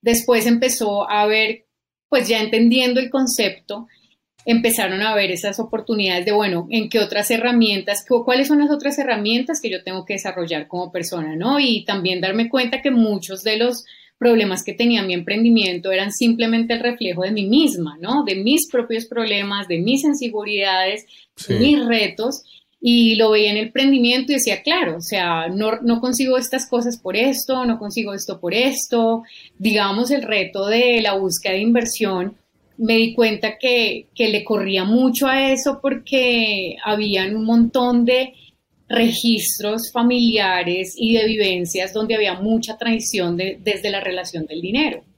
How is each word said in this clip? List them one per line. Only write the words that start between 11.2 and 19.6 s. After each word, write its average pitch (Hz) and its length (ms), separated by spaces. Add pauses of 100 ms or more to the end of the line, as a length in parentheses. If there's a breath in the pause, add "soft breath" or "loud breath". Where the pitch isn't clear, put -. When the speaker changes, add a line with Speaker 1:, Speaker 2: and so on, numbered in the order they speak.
Speaker 1:
¿no? 240 240
Y 233 240
también 185 380
darme 208 260
cuenta 254 340
que 277 100
muchos 208 520
de 220 140
los 240 260 (340 loud breath)
problemas 220 460
que 202 100
tenía 233 300
mi 185 100
emprendimiento 190 800
eran 190 200
simplemente 233 640
el 226 60
reflejo 226 440
de 196 80
mí 208 140
misma, 196 540
¿no? 247 240
De 196 120
mis 247 360
propios 233 340
problemas, 202 600